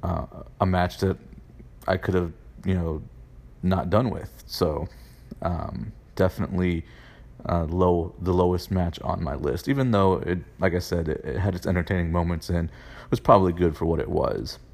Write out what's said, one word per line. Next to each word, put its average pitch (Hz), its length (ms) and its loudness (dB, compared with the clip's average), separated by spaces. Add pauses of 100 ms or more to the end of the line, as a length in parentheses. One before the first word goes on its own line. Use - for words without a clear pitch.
uh, 85 240 -2 (340)
a 95 60 4
match 90 320 0
that 95 180 2 (720)
I 92 80 2
could 92 180 -2
have, 87 180 0 (320)
you 95 100 0
know, 82 280 -2 (600)
not 92 260 2
done 113 220 4
with. - 360 -10
So, 78 420 -2 (520)
um, - 520 -6 (220)
definitely, 90 720 0 (640)
uh, 85 160 0
low, 87 560 2
the 90 140 0
lowest 90 360 2
match 87 300 0
on 60 220 -4
my 73 120 -4
list, 73 320 -4
even 135 260 2
though 98 220 6
it, 87 260 -2 (180)
like 92 160 0
I 90 60 0
said, 85 280 -2
it, - 160 -4
it 71 140 -4
had 92 160 0
its 87 120 -8
entertaining 90 460 0
moments 85 380 0
and 85 200 0 (400)
was - 80 0
probably 95 340 6
good 85 240 2
for 85 100 -2
what 82 120 0
it - 120 -4
was. 71 480 -2 (160)